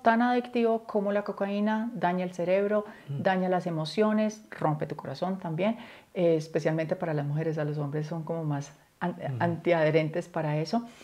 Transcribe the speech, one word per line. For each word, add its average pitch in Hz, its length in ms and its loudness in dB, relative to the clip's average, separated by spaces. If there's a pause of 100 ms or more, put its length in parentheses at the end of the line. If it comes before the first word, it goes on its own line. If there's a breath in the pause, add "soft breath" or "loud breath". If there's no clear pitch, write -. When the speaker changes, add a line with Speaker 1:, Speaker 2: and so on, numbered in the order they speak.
Speaker 1:
tan 226 200 6
adictivo 240 640 2
como 202 260 -2
la 202 140 0
cocaína, 208 720 -2
daña 180 300 0
el 180 80 -6
cerebro, 202 520 2 (240 loud breath)
Speaker 2:
Mm. 139 140 -4
Speaker 1:
daña 185 260 2
las 180 180 2
emociones, 214 840 0
rompe 156 360 -2
tu 151 80 -6
corazón 175 440 -4
también, 185 400 -2 (360 loud breath)
eh, 170 220 4
especialmente 160 600 0
para 165 180 -4
las 147 120 0
mujeres, 156 320 -2
a 151 60 0
los 147 140 -2
hombres 147 280 -2
son 165 180 -6
como 165 200 -4
más 147 260 -2 (300)
an-, 175 180 0
Speaker 2:
Ujú. 135 220 -6
Speaker 1:
antiadherentes 160 880 2
para 151 300 -2
eso, 220 260 -2 (180 loud breath)